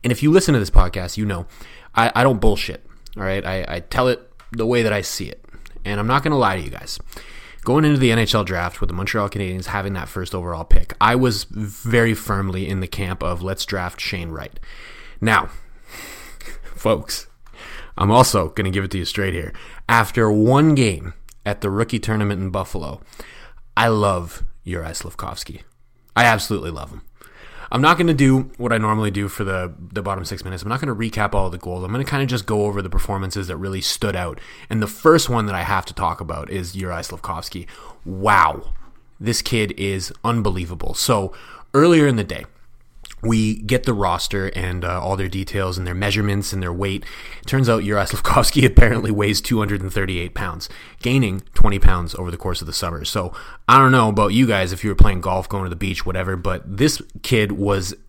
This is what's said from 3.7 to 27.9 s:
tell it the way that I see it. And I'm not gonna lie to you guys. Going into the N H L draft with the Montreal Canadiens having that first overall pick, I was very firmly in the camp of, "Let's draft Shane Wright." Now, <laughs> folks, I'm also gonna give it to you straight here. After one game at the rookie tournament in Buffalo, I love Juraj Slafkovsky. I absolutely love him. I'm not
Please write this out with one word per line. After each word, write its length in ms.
tell 280
it 120
the 140
way 160
that 100
I 80
see 260
it. 180
And 160
I'm 60
not 160
gonna 160
lie 180
to 60
you 80
guys. 280
Going 200
into 140
the 120
N 80
H 160
L 100
draft 360
with 80
the 60
Montreal 340
Canadiens 380
having 260
that 160
first 260
overall 300
pick, 360
I 140
was 300
very 680
firmly 540
in 120
the 80
camp 340
of, 200
"Let's 220
draft 360
Shane 300
Wright." 280
Now, 300
<laughs> 680
folks, 540
I'm 140
also 380
gonna 220
give 140
it 80
to 60
you 60
straight 300
here. 180
After 420
one 440
game 400
at 140
the 100
rookie 300
tournament 400
in 100
Buffalo, 500
I 120
love 540
Juraj 360
Slafkovsky. 600
I 80
absolutely 460
love 200
him. 120
I'm 80
not 160